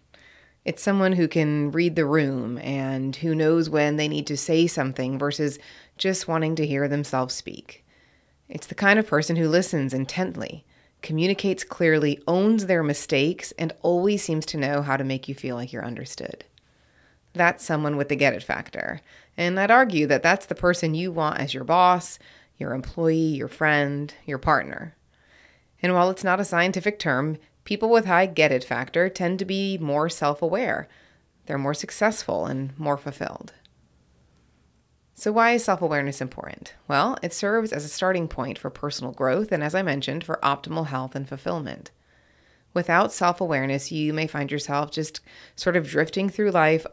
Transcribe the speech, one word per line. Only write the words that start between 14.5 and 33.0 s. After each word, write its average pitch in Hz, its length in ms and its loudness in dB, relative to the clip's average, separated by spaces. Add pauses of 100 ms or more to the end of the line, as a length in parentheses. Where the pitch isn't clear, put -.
know 143 240 0
how 135 160 0
to 135 80 -2
make 131 240 -4
you 135 60 -6
feel 127 200 -8
like 123 160 -8
you're 113 140 -8
understood. - 580 -10 (880)
That's - 320 0
someone 151 320 0
with 143 140 -2
the 147 60 0
get 139 180 2
it 90 80 -6
factor. - 600 -8 (360)
And 175 220 0
I'd 202 100 2
argue 208 380 6
that 135 160 2
that's 180 240 2
the 170 80 -4
person 175 400 0
you 180 160 -2
want 156 280 -2
as 139 140 -4
your 131 100 -6
boss, 180 540 4 (400)
your 131 160 -6
employee, 160 640 0
your 131 120 -6
friend, 147 640 0 (140)
your 139 140 -6
partner. 139 560 0 (840)
And 180 120 2
while 180 160 6
it's 190 140 -6
not 185 160 2
a 202 40 0
scientific 185 540 0
term, 151 400 0 (280)
people 220 260 0
with 226 140 6
high 185 200 4
get 156 260 4
it 127 120 0
factor 131 460 0
tend 185 300 -2
to 190 60 -2
be 190 320 -2
more 151 320 0
self-aware. 165 800 -2 (560)
They're 143 140 -4
more 139 160 -2
successful - 720 -2
and 135 320 -6
more 147 180 0
fulfilled. - 560 -10 (1600)